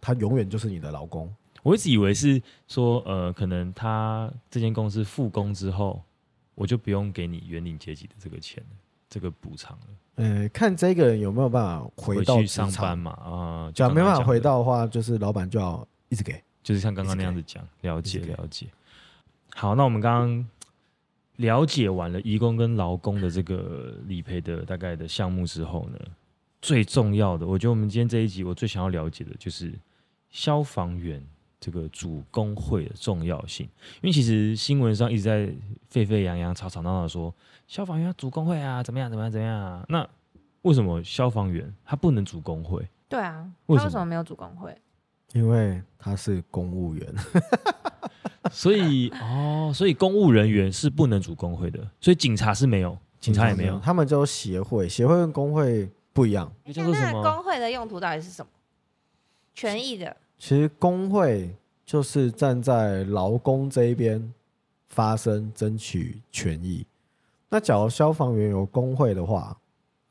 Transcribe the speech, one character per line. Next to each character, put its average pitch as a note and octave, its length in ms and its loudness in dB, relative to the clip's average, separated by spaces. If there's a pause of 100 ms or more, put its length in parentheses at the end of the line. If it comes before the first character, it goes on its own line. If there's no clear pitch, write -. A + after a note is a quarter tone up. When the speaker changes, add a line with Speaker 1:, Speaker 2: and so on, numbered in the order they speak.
Speaker 1:
他 B2 140 0
永 A#2 240 2
远 G2+ 100 0
就 G#2+ 100 -4
是 A2 100 -4
你 F#2 120 -6
的 D#2 100 -10
劳 D2 140 -10
工。 E2 300 -10 (280)
Speaker 2:
我 E3+ 120 6
一 G3 40 4
直 E3+ 120 0
以 A#2+ 60 8
为 G2+ 180 6
是 C3+ 260 4 (280)
说， A#2+ 360 2
呃， F#2 280 -2
可 G2 120 -4
能 F2+ 280 -2
他 A2 600 -4 (160)
这 B2 120 -4
间 A2+ 120 0
公 G#2+ 160 -2
司 G#2+ 140 -2
复 A2+ 260 -4
工 G2+ 240 -2
之 F#2+ 160 -4
后， F#2+ 320 -4 (540)
我 G2+ 100 -4
就 A2+ 140 0
不 G#2 120 -4
用 G2+ 200 -2
给 F2 160 -6
你 E2+ 220 -8
原 E2 160 -8
领 E2 120 -8
阶 D#2 160 -14
级 D2+ 140 -14
的 - 140 -20
这 D#2+ 100 -14
个 D#2 80 -14
钱， - 240 -16 (480)
这 - 80 -10
个 F2+ 100 -6
补 E2 280 -12
偿 - 220 -18
了。 - 80 -20 (280)
Speaker 1:
呃， G#2 360 0
看 G#3+ 260 2
这 F#3 180 4
个 E3+ 140 6
人 A2+ 100 4
有 G2+ 140 0
没 A#2+ 100 2
有 C3 60 2
办 A#2 140 2
法 E2+ 340 -4
回 G2+ 280 -2
到 B2 160 6
职 G#2+ 60 4
场。 G#2 200 -2
Speaker 2:
回 G2 40 -2
去 - 20 -4
上 - 0 -
班 F2+ 240 -2
嘛， E2+ 140 -8
啊， E2 640 -8
Speaker 1:
假 B2+ 140 4
如 C3+ 60 2
没 D#3+ 60 6
办 F#3 160 4
法 B2+ 80 2
回 A#2+ 140 4
到 B2+ 200 4
的 A#2 60 2
话， A#2+ 220 2
Speaker 2:
就 - 20 -4
刚 - 20 -4
刚 - 0 -
讲 - 0 -
的。 - 20 -8
Speaker 1:
就 A#2 100 0
是 A2+ 160 0
老 G#2 140 0
板 F#2 180 -2
就 A2 80 0
要 F2+ 280 -2 (220)
一 - 60 -2
直 G2 80 -2
给。 D#2 180 -8 (220)
Speaker 2:
就 - 100 -2
是 G2+ 80 2
像 G#2 140 -2
刚 F#2+ 100 -4
刚 F#2+ 120 -2
那 F#2+ 80 -2
样 F2+ 100 -2
子 E2+ 80 -6
讲， - 220 -14
Speaker 1:
一 - 20 -16
直 - 160 -18
给。 F2+ 60 -4
Speaker 2:
了 E2 120 -2
解， F2+ 180 -6
Speaker 1:
一 F2+ 40 -6
直 E2+ 60 -8
给。 E2 60 -8
Speaker 2:
了 E2+ 140 -8
解。 - 180 -12 (880)
好， G2+ 180 0
那 C3+ 80 4
我 C3+ 60 6
们 A2 120 0
刚 A#2 200 4
刚 A#2+ 280 0 (880)
了 A#2+ 300 4
解 B2+ 240 2
完 F2 220 -2
了 F#2 80 -4
移 G#2+ 180 0
工 A#2 180 2
跟 A#2 200 2
劳 F2+ 200 0
工 G2+ 240 -2
的 F#2 80 0
这 F2 140 0
个 E2+ 640 -6
理 F2+ 160 -6
赔 F2+ 180 -6
的 E2+ 240 -6
大 F#2 120 -6
概 F2 180 -6
的 E2 140 -10
项 F#2 220 -2
目 F#2 140 -2
之 D#2+ 200 -6
后 D#2+ 280 -6
呢， - 60 -14 (640)
最 A#2+ 220 4
重 G#2+ 280 4
要 G2+ 240 4
的， D#2+ 80 -4
我 F#2 140 2
觉 A2 80 0
得 A#2+ 40 4
我 A#2 40 2
们 G#2+ 140 2
今 G#2 100 -2
天 A#2+ 100 2
这 A#2 100 0
一 A2 100 2
集 F#2 160 -6
我 F2+ 100 -4
最 A2 140 -4
想 F#2+ 120 -4
要 F#2 80 0
了 D#2+ 220 -2
解 - 140 -12
的 - 120 -12
就 - 140 -10
是 E2 220 -10 (580)
消 D3+ 320 0
防 F2 340 -4
员 D#2+ 280 -8 (340)
这 - 140 -8
个 E2 160 -6
组 D#2 420 -10
工 G#2+ 240 -2
会 E2 300 -2
的 G#2 100 -10
重 F2+ 300 -4
要 E2+ 220 -4
性。 - 200 -10 (360)
因 F3 60 0
为 F#3 40 4
其 D3 100 6
实 A2 320 2
新 C#3 260 0
闻 A2+ 140 2
上 A2+ 160 2
一 A#2 60 0
直 G2+ 60 0
在 G#2 300 0 (360)
沸 A#2 160 2
沸 G#2 180 2
扬 F2 140 0
扬、 F2 180 -2
吵 F#2+ 140 -10
吵 F2 140 -8
闹 F#2 180 0
闹 E2+ 80 -2
说 E2+ 240 -6 (340)
消 - 180 -8
防 F3+ 140 -6
员 E3+ 80 0
要 F#3 80 -4
组 C3 140 -8
工 D#3 160 -4
会 E3 160 0
啊， C3 220 -4
怎 A#2 100 -6
么 C3 80 -4
样、 B2+ 80 -4
怎 A2+ 80 -6
么 A2 80 -2
样、 A2+ 60 -2
怎 A2 100 -4
么 A2+ 60 -2
样 A2 120 -2
啊？ F2+ 300 -8
那 D#3+ 200 -2 (540)
为 E3+ 120 6
什 A#2+ 100 6
么 E2+ 180 0
消 B2+ 280 0
防 G#2 200 0
员 F2 220 -6 (120)
他 - 120 -4
不 E3 140 2
能 G#2+ 140 2
组 E2+ 160 -10
工 D#2+ 220 -6
会？ F2 240 -4 (220)
Speaker 3:
对 B3+ 120 -4
啊， E3+ 280 -8 (180)
Speaker 2:
为 D#3+ 120 6
什 G3 60 4
么？ - 0 -
Speaker 3:
他 - 0 -
为 G3 60 -2
什 - 80 -4
么 F3+ 60 -2
没 E3+ 100 -4
有 E3 80 -4
组 E3 120 -12
工 F3+ 220 -16
会？ F3+ 200 -14 (560)
Speaker 1:
因 A#2 160 4
为 G#2 340 2 (160)
他 G2 160 -4
是 F#2+ 360 -2
公 F2+ 200 -4
务 F2 240 -4
员。 D#2 200 -10 (680)
<laughs> - 680 -10
Speaker 2:
所 F#3+ 200 2
以， C#3+ 380 2
哦， D3 640 -2
所 F#3+ 140 2
以 E3+ 40 4
公 F#3+ 220 2
务 G3+ 160 8
人 A2 180 8
员 G2 240 4
是 D3 160 0
不 D3 200 4
能 G#2 120 4
组 E2 140 -8
工 F2 220 -4
会 E2+ 120 -4
的， - 120 -8 (200)
所 F3+ 120 6
以 - 20 8
警 A#2+ 220 2
察 A2 180 2
是 A#2 100 2
没 A2 160 4
有， F2+ 160 -2 (220)
警 A2 160 2
察 A2 140 6
也 G2+ 60 2
没 G2 100 0
有。 F#2+ 80 2
Speaker 1:
警 - 0 -
察 - 20 -2
没 G2 40 -4
有， - 20 -6
他 B2+ 120 0
们 E3 140 4
叫 C#3+ 180 4
协 F#2+ 380 -4
会， F#2+ 260 0
协 A#2+ 160 0
会 D#3+ 120 6
跟 E3+ 160 2
工 C#3+ 200 -2
会 A#2 380 2 (220)
不 C3+ 120 6
一 A2 60 4
样。 F#2 200 -2 (140)
Speaker 2:
那 C#3+ 80 -16
叫 E3 120 -4
做 E3+ 100 2
什 - 180 0
么？ G#2+ 100 -2
Speaker 3:
那 D#4 120 2
工 E4+ 80 -6
会 F4+ 160 -2
的 A#3 100 -2
用 A#3+ 200 -6
途 G3+ 100 -10
到 F3 160 -2
底 D#3+ 80 -6
是 F3+ 80 -14
什 E3 140 -16
么？ - 40 -20 (1040)
权 A3 320 -4
益 B3 140 -6
的？ F3 180 -10 (220)
Speaker 1:
其 - 180 2
实 D3+ 120 4 (100)
工 F#3 320 2
会 A#2 420 2 (320)
就 D3+ 180 0
是 C3 280 2
站 B2 320 0
在 A2 420 2
劳 G2 280 0
工 C3+ 360 0
这 B2+ 180 4
一 A#2+ 100 2
边 A2+ 360 0 (580)
发 A2 260 2
声， G#2+ 360 -2
争 A2 240 -2
取 A2 440 -6 (100)
权 D#2+ 320 -4
益。 F2+ 240 -6 (640)
那 G#3+ 100 0
假 F3 180 4
如 G#2 140 4
消 D#3 220 4
防 D3+ 240 0
员 G#2+ 140 2
有 G2 160 2
工 B2+ 280 0
会 B2+ 180 4
的 F2+ 140 -2
话， F#2 300 -2 (540)